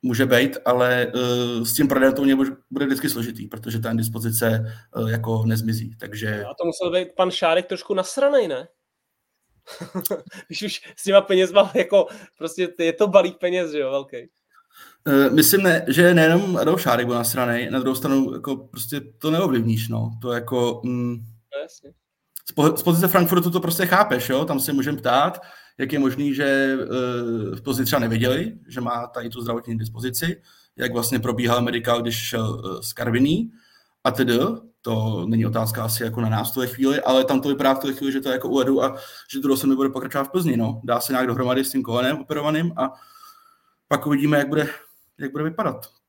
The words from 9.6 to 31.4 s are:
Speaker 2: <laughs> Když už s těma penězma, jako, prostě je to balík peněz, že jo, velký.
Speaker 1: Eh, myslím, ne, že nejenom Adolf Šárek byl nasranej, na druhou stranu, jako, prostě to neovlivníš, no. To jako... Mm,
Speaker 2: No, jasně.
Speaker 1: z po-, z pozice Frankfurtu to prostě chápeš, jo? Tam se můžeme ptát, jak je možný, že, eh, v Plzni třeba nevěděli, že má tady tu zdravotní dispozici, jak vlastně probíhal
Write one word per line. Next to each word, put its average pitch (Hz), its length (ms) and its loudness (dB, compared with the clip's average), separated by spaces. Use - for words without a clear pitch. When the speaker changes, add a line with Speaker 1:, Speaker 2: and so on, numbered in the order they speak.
Speaker 2:
<laughs> - 840 -10
Když 185 140 -10
už 208 180 -8
s - 60 -16
těma 196 180 6
penězma, 190 540 4
jako, 196 320 4
prostě 170 300 -4
je 165 140 2
to 202 160 2
balík 185 300 4
peněz, 180 320 -2
že 151 80 -4
jo, 135 120 -2
velký. 135 260 -6
Speaker 1:
Eh, 139 220 6
myslím, 156 320 6
ne, 175 260 4
že 175 260 6
nejenom 175 420 6
Adolf 170 260 0
Šárek 123 240 2
byl 120 80 0
nasranej, 120 560 -2
na 131 80 -2
druhou 131 160 0
stranu, 135 400 0
jako, 135 220 -6
prostě - 440 -10
to - 300 -6
neovlivníš, 117 580 0
no. 113 220 -4
To 123 100 -4
jako... 120 520 -2
Mm, 120 320 -4
Speaker 2:
No, 143 60 -8
jasně. 160 300 -18
Speaker 1:
z - 40 -16
po-, 151 240 4
z - 60 -6
pozice 175 260 2
Frankfurtu 175 420 4
to 175 100 0
prostě 170 260 -2
chápeš, 185 420 2
jo? 131 160 0
Tam 135 160 -2
se 147 120 -4
můžeme 139 260 -2
ptát, 139 420 2
jak 131 140 -4
je 151 60 0
možný, 139 360 0
že, 143 100 -2
eh, 120 720 -4
v - 60 -14
Plzni 131 220 -2
třeba 139 160 0
nevěděli, 123 580 0
že 123 120 -10
má 120 260 -6
tady 117 220 -10
tu 120 120 -10
zdravotní 117 380 -6
dispozici, 120 640 -6
jak - 160 -4
vlastně 117 280 -2
probíhal 120 420 0